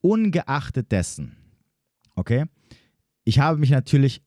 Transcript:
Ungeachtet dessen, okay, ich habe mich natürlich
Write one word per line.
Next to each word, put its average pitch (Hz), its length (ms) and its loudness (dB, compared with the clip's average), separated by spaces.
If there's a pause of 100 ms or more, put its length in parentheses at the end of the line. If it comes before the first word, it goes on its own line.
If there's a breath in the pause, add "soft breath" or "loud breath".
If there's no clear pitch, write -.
Ungeachtet 180 920 -2
dessen, 76 440 -4 (760)
okay, 120 320 -2 (800 soft breath)
ich 110 140 2
habe 151 200 2
mich 143 120 2
natürlich 135 560 2